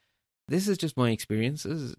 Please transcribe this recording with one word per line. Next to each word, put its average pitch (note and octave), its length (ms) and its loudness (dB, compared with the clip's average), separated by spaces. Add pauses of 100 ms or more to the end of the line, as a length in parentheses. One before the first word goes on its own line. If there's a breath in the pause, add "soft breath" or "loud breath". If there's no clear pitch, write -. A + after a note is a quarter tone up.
(460)
this F#3 200 0
is G3 120 2
just D#3+ 180 -4
my B2 140 4
experiences. C3 880 -2